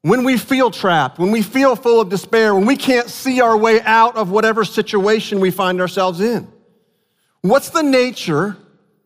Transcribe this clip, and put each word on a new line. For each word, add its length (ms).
When 240
we 120
feel 320
trapped, 480
when 140
we 100
feel 360
full 240
of 80
despair, 440
when 120
we 100
can't 320
see 320
our 160
way 280
out 340
of 140
whatever 340
situation 760
we 120
find 280
ourselves 400
in? 320
What's 260
the 140
nature 760